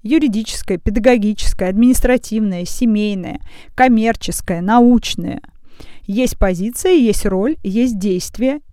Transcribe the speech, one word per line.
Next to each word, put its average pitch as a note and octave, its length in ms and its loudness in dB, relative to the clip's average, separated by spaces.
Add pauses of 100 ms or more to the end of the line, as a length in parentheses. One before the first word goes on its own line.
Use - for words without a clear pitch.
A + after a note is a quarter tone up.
Юридическая, A3 720 -2
педагогическая, G#3+ 920 2
административная, A3 960 0
семейная, G#3 760 -2 (340)
коммерческая, A3 880 0
научная. A#3+ 800 2 (640)
Есть A3+ 340 -2
позиция, G#3 560 0
есть A#3 320 2
роль, G3+ 380 0
есть A3+ 340 0
действие G#3 600 -2 (140)